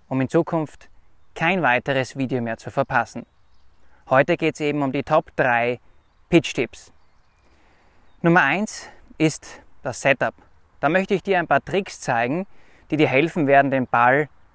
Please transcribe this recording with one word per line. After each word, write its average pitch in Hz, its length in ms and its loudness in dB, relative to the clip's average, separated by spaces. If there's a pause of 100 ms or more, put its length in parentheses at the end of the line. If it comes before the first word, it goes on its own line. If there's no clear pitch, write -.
um 131 100 -2
in 131 80 0
Zukunft - 640 -2 (440)
kein 175 280 -2
weiteres 131 560 0
Video 131 240 -4
mehr 113 160 -6
zu - 140 -14
verpassen. - 540 -4 (840)
Heute 143 260 4
geht's 160 240 -2
eben 147 240 -2
um 135 80 -2
die 139 120 -4
Top 156 340 -2
drei 120 420 0 (480)
Pitch-Tipps. - 640 -2 (1300)
Nummer 170 200 4
eins 160 480 -4 (300)
ist - 420 -2 (220)
das 127 180 -8
Setup. 135 320 0 (460)
Da 143 100 0
möchte 190 240 0
ich 175 80 0
dir 190 160 0
ein 165 100 -2
paar 139 160 2
Tricks 185 360 -6
zeigen, 131 480 -2 (420)
die 156 80 -2
dir 151 100 4
helfen 151 380 0
werden, 139 240 6
den 131 160 0
Ball 127 440 2 (260)